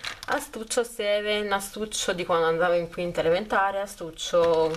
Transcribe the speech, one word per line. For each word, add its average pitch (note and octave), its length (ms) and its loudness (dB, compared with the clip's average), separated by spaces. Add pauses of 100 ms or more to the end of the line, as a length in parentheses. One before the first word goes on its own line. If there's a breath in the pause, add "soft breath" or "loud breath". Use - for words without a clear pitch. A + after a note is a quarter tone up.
(280 loud breath)
astuccio A#3+ 560 -2
Seven, G#3 680 -2
astuccio G3 640 -4
di F3 120 -4
quando E3 220 4
andavo E3+ 260 2
in E3+ 160 0
quinta F3 320 -2
elementare, G3 580 2
astuccio E3 960 2